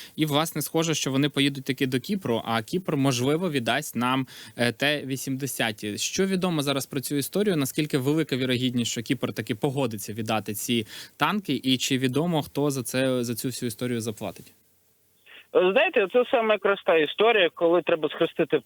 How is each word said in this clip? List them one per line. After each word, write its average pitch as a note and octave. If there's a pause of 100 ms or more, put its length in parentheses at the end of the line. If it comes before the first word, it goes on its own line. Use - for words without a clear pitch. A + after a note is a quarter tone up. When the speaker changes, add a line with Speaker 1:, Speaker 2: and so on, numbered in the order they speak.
(160)
Speaker 1:
І, D#3
власне, D3+
схоже, D#3+
що C#3+
вони C#3
поїдуть C#3
таки C#3
до B2+
Кіпру, B2+
а A2+
Кіпр, E3
можливо, C#3
віддасть C3
нам, B2+ (320)
е, A#2+
Т C#3+
вісімдесят. B2+
Що -
відомо F3+
зараз C#3
про -
цю C3+
історію? F#3
Наскільки D3
велика C#3+
вірогідність, B2
що A#2+
Кіпр B2
таки A#2+
погодиться B2
віддати A2
ці A2+ (320)
танки? E3 (100)
І C3
чи -
відомо, C#3+
хто D3
за C3+
це, B2+
за A#2
цю C3+
всю B2
історію A#2+
заплатить? G#2+ (1000)
Speaker 2:
Знаєте, G3+
це B3
саме A3
якраз G3
та E3+
історія, F#3+
коли E3+
треба D#3+
схрестити -